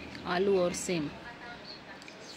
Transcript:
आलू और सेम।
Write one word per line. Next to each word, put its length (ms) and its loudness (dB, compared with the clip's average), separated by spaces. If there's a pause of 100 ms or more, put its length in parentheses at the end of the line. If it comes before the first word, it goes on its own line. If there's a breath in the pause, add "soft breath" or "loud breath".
(280)
आलू 320 6
और 140 6
सेम। 360 0 (1300)